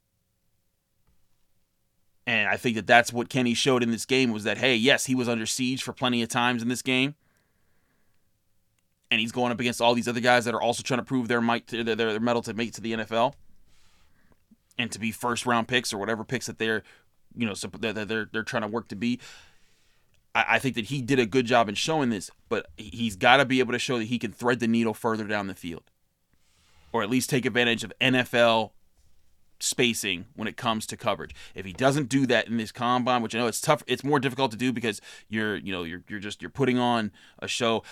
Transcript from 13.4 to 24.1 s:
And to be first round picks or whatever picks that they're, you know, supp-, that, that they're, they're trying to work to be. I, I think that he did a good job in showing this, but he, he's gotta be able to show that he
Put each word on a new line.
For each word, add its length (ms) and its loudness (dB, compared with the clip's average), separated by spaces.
And 140 -4
to 80 -10
be 140 -4
first 340 -4
round 220 2
picks 240 -2
or 60 -4
whatever 260 -4
picks 220 -6
that 120 -10
they're, 240 -2
you 100 -2
know, 60 -4
supp-, 300 -10
that, 120 -4
that 140 -6
they're, 240 -4
they're 100 -4
trying 200 -4
to 60 -4
work 200 -6
to 80 -10
be. 240 -2
I, 140 4
I 100 4
think 160 0
that 120 -4
he 140 -4
did 200 2
a 60 4
good 200 2
job 220 4
in 80 -6
showing 340 0
this, 180 -4
but 180 -2
he, 160 -14
he's 220 -4
gotta 300 8
be 160 2
able 100 2
to 80 -2
show 200 -2
that 80 -2
he 120 -2